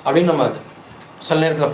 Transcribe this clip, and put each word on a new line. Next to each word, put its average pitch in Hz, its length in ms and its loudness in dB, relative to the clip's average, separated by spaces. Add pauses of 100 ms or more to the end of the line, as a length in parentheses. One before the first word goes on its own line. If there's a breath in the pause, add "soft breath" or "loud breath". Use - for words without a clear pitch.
அப்படின்னு 165 280 2
நம்ம 139 140 2 (800)
சில 156 160 2
நேரத்துல 151 320 0